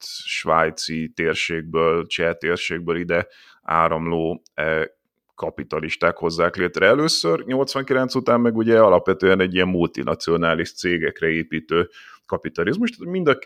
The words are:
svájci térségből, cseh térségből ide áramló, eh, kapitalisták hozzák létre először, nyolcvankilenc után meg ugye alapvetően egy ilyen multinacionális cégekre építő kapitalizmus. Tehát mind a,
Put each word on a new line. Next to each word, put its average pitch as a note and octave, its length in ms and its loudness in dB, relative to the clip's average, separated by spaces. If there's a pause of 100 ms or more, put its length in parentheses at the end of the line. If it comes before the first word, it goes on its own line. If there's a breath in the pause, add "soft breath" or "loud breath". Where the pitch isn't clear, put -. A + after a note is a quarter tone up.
(260)
svájci D#2+ 880 -2
térségből, E2 920 -2
cseh E2+ 280 -2
térségből E2+ 640 -4
ide F2 300 -2 (340 soft breath)
áramló, E2 800 0 (120)
eh, D#2+ 300 -2 (560)
kapitalisták D#2+ 760 -4
hozzák E2+ 380 0
létre F2 300 0
először, D3+ 600 2
nyolcvankilenc C3 680 -2
után A#2+ 260 2
meg A#2 140 2
ugye A2+ 240 4
alapvetően F#2+ 600 6
egy F#2 140 0
ilyen F2+ 140 4
multinacionális E2 1080 0
cégekre E2 540 -2
építő D#2+ 640 0 (360 loud breath)
kapitalizmus. G2+ 680 -2
Tehát F3+ 220 -12
mind F#3 140 0
a, C3+ 180 4